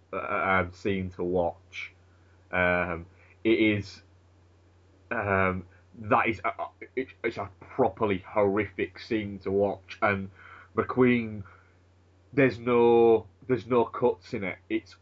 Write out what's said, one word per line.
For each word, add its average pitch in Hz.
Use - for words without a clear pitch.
uh, 98
um, 92
scene 95
to 92
watch. 87
Um, 90
it 113
is, 104
um, 95
that 110
is, 107
a, -
a, -
it, 131
it's 113
a 98
properly 107
horrific 104
scene 101
to 95
watch, 98
and 98
McQueen, 113
there's 123
no, 117
there's 120
no 120
cuts -
in 107
it. 87
It's -